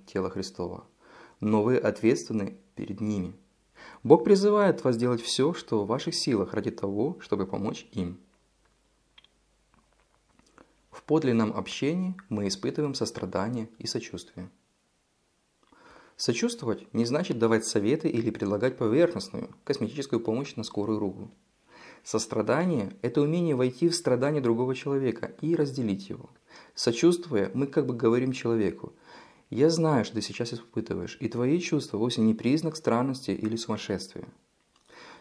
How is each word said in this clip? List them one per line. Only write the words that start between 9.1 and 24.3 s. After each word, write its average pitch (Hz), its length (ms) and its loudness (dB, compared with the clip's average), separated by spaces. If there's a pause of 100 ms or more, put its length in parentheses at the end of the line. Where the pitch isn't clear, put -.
В - 120 -20
подлинном 117 540 2
общении 175 580 -2 (140)
мы 104 200 -2
испытываем 135 460 -2
сострадание 110 760 -4 (100)
и - 80 -10
сочувствие. - 640 -10 (1700)
Сочувствовать - 760 -2
не 117 140 2
значит 143 320 -2
давать 110 280 4
советы 120 420 0
или 113 220 -2
предлагать 104 460 -2
поверхностную, 117 720 0 (140)
косметическую 131 560 -4
помощь 123 360 -4
на 110 80 -6
скорую 107 340 -2
руку. 98 320 -6 (760)
Сострадание — 113 960 0
это 120 180 0
умение 160 340 2
войти 127 340 2
в 170 60 -2
страдания 139 460 0